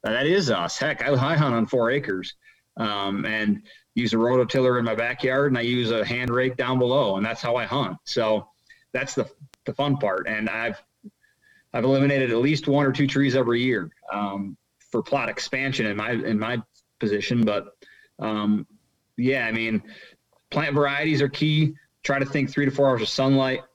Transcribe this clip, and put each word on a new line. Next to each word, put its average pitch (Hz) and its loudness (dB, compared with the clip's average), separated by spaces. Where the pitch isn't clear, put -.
Uh, 110 -2
that 127 0
is 170 2
us. 87 -2
Heck, 147 -4
I, 135 0
I 139 2
hunt 147 2
on 117 2
four 117 2
acres. 113 -4
Um, 101 -4
and 107 0
use 117 0
a 113 2
rototiller 127 2
in 117 0
my 113 0
backyard, 127 0
and 127 2
I 117 0
use 120 0
a 110 0
hand 123 -4
rake 127 0
down 127 0
below, 123 2
and 101 0
that's 113 -4
how 120 0
I 117 -2
hunt. 104 -4
So 110 0
that's 131 -6
the, - -2
the 117 -6
fun 139 0
part. 95 -2
And 107 -4
I've, 113 -6
I've 120 -2
eliminated 135 2
at 113 2
least 143 2
one 143 2
or 135 2
two 139 2
trees 139 2
every 120 2
year, 110 0
um, 98 -6
for - -4
plot 123 -2
expansion 131 -4
in 104 -2
my, 107 -4
in 110 -2
my 110 -2
position. 107 0
But, 104 -2
um, 107 0
yeah, 127 0
I 113 -2
mean, 113 -2
plant 147 -2
varieties 143 2
are 139 2
key. 156 2
Try 139 0
to 135 0
think 135 -2
three 143 0
to 135 2
four 139 4
hours 120 2
of 104 -2
sunlight 131 2